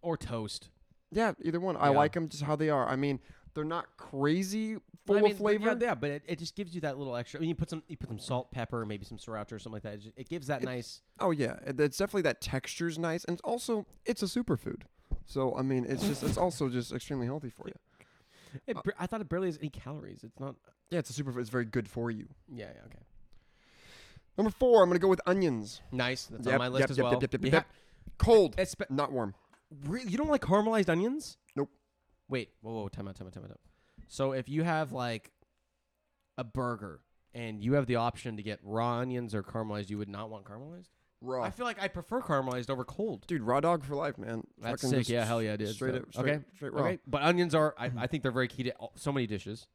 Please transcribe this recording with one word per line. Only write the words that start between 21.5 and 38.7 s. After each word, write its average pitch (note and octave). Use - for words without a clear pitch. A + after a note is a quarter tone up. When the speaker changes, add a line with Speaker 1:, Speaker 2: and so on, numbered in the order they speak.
Speaker 2:
good A2
for A#2
you. A2
Speaker 1:
Yeah, A#2+
yeah, -
okay. -
Speaker 2:
Number G#3
four, A#3
I'm F3
gonna F3
go F#3+
with F#3
onions. D3+
Speaker 1:
Nice. B2+
That's A2+
Speaker 2:
Yep, B2+
Speaker 1:
on C3+
my B2
list B2+
Speaker 2:
yep, C3+
Speaker 1:
as B2+
Speaker 2:
yep, C3
Speaker 1:
well. B2
Speaker 2:
yep, B2+
yep, B2+
yep, B2+
Speaker 1:
You C3
Speaker 2:
yep. D#3+
Speaker 1:
ha- -
Speaker 2:
Cold, G#3+
Speaker 1:
It's F#3
be- G3+
Speaker 2:
not C#3
warm. A2+
Speaker 1:
Re-, G#3
you G3+
don't C#4
like D4
caramelized G#3
onions? A3
Speaker 2:
Nope. C#3
Speaker 1:
Wait, B2+
whoa, A2
whoa, G#2+
time G2
out, F#2+
time F#2
out, F#2
time F2+
out, -
time -
out. -
So C3+
if C3
you D3+
have, D#3
like, A#2+
a B2+
burger A2
and A2
you B2
have C#3+
the A#2+
option A#2
to G#2
get G#2
raw A#2